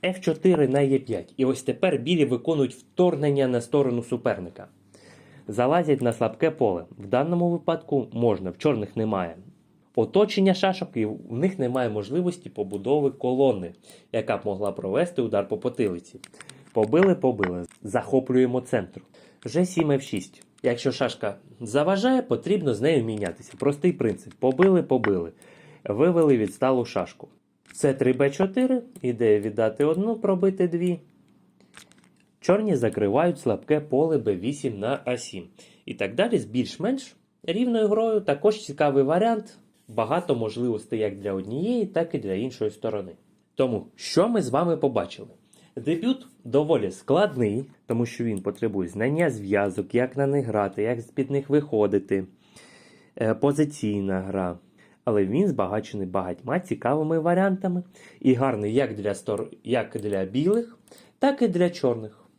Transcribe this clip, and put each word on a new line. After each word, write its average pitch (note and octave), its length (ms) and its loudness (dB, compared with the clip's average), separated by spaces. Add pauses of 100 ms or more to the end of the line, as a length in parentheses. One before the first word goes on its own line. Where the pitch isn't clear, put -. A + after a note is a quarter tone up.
Ф F#3 140 -2
чотири D#3 480 2
на C#3 160 4
Е C3+ 160 2
п'ять. A2 380 -6
І C3 80 2
ось B2+ 180 -2
тепер C#3+ 340 0
білі D3 280 2
виконують B2+ 480 0
вторгнення C#3+ 760 0
на B2 140 0
сторону A#2+ 420 0
суперника. G2 640 -4 (800)
Залазять C#3 540 2
на A#2+ 120 2
слабке A#2+ 380 0
поле. F#2+ 340 0 (120)
В G2+ 100 -14
даному E3+ 420 2
випадку E3 640 -2
можна, G#2 360 0
в E2+ 80 -12
чорних A2+ 380 -2
немає G2 400 -2 (600)
оточення F#3+ 580 2
шашок, F#3+ 400 -2
і A2 120 0
в A2+ 320 -8
них F#3+ 220 0
немає B2 300 0
можливості C3 600 -4
побудови A2 640 -2
колони, B2+ 600 0 (380)
яка A2 260 -2
б - 80 -6
могла G2+ 260 -2
провести B2 500 -2
удар G2+ 260 0
по G#2+ 100 -4
потилиці. G#2 640 -4 (540)
Побили, F#3 420 4
побили. F#2+ 500 -2 (180)
Захоплюємо B2 760 2
центр. A2 400 -4 (440)
Ж D3 200 0
сім, E3 260 0
Ф C#3 100 2
шість. - 420 -8 (200)
Якщо B2 280 0
шашка A2 440 -4 (260)
заважає, F#3+ 600 2
потрібно E3 520 0
з G2+ 80 -4
нею C#3+ 220 2
мінятися. G#2 560 -6
Простий D3 340 2
принцип. G#2+ 400 -2
Побили, E3+ 500 4
побили. G2 480 0 (520)
Вивели D3 540 4
відсталу B2 480 0
шашку. - 420 -6 (460)
С C#3 200 2
три, B2+ 200 2
Б C#3 160 2
чотири. A#3+ 520 0 (200)
Ідея A2+ 380 4
віддати A2 460 0
одну, F#3+ 300 0
пробити F#3+ 520 0
дві. E3+ 320 -2 (1400)
Чорні G3+ 360 2
закривають A#2 640 0
слабке C#3+ 400 0
поле D3 380 0
Б G#2+ 180 0
вісім A2+ 440 -6
на B2+ 260 -4
А B2 120 -2
сім. F#2+ 260 -12 (420)
І - 80 -12
так G2+ 220 -6
далі G#3+ 220 0
з B2 80 -2
більш-менш D#3 720 -4 (280)
рівною A3 440 0
грою. A3 340 2
Також G#3 440 0
цікавий C#3 380 2
варіант. G#3+ 540 0 (300)
Багато C3 480 0
можливостей A2+ 640 -4
як G2+ 160 -2
для G2 180 -6
однієї, D3+ 520 -2
так E3 300 -2
і C3+ 40 -2
для G2 140 -4
іншої A2 380 -2
сторони. G#2 400 -6 (440)
Тому, A#2 400 -2
що - 340 2
ми G3+ 120 2
з B2+ 80 -2
вами D#3+ 280 2
побачили? A2 520 -2 (460)
Дебют F3 520 -2 (160)
доволі C3 480 0
складний, C3 760 0 (200)
тому A#2 200 0
що A#2 180 -8
він G#2+ 180 -4
потребує G2 480 -4
знання C#3 400 0
зв'язок, G2+ 640 -2
як B2+ 220 0
на C#3 100 0
них C#3 180 0
грати, G#2 380 -2
як A#2 180 -2
з-під C3+ 300 -4
них C#3 180 -2
виходити, G#2 760 0 (960)
е, A2 120 2
позиційна G#2+ 880 0
гра. F#2+ 360 -4 (460)
Але G#2 220 2
він D3 220 2
збагачений G#2+ 600 -2
багатьма F#2+ 520 -4
цікавими D#3 600 -2
варіантами F3+ 640 0 (360)
і B2+ 140 4
гарний A2+ 400 0
як A#2+ 220 0
для G2+ 180 -4
стор-, G2 360 -6 (140)
як A2+ 360 -2
для G2+ 260 -2
білих, F3 520 0 (420)
так C#4 220 2
і A#3 60 4
для F3 220 2
чорних. A#2 560 -4 (140)